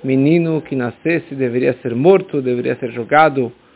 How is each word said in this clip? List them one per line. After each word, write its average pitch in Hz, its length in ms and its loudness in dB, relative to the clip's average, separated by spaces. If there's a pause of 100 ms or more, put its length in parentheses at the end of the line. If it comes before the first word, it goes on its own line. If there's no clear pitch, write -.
menino 151 580 2
que - 140 -8
nascesse 139 580 -4
deveria 131 380 -2 (100)
ser 120 140 -6
morto, 156 440 2
deveria 123 360 -2
ser 120 160 -8
jogado 131 600 2 (240)